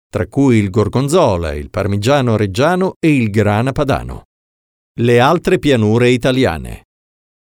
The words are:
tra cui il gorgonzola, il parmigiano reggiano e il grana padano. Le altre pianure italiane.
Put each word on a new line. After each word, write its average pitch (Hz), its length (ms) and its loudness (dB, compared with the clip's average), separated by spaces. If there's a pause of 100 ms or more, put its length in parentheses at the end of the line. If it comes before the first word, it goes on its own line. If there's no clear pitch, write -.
tra - 180 -4
cui 135 300 2
il 101 120 0
gorgonzola, 104 840 0
il 73 180 -10
parmigiano 107 640 0
reggiano 143 640 0
e 156 160 2
il 117 160 0
grana 104 400 0
padano. 65 520 -4 (760)
Le 120 200 2
altre 175 380 2
pianure 120 540 2
italiane. 113 720 -2 (680)